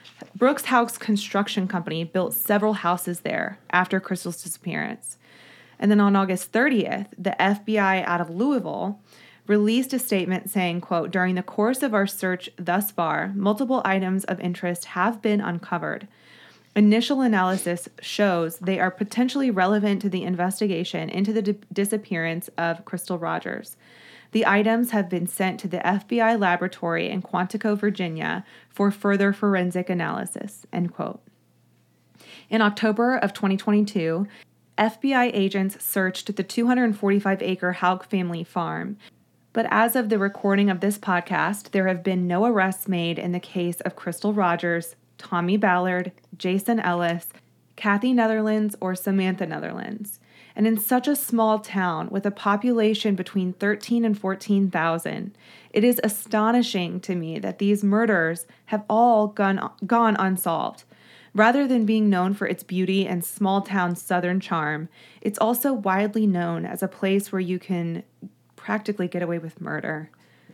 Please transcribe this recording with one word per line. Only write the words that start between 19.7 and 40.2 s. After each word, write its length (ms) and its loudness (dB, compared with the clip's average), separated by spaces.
to 80 0
the 140 -2
investigation 840 -2
into 240 0
the 80 0
di-, 180 0
disappearance 880 -2
of 260 -2
Crystal 320 -6
Rogers. 640 -6
The 120 2
items 460 4
have 180 0
been 180 -2
sent 340 -2
to 80 -6
the 180 -4
F 200 0
B 140 0
I 140 4
laboratory 760 0
in 140 -4
Quantico, 560 -2
Virginia, 640 -2
for 220 0
further 420 2
forensic 560 0
analysis," 840 -6
end 220 -2
quote. 300 -8
In 100 2
October 560 2
of 160 0
twenty 240 0
twenty-two, 680 0
F 240 0
B 140 0
I 180 4
agents 500 0
searched 540 -2
the 60 -2
two 240 -2
hundred 280 2
forty-five 460 2
acre 320 -2
Houck 340 0
family 380 -2
farm. 540 -6
But 160 0
as 260 4
of 140 0
the 80 2
recording 500 2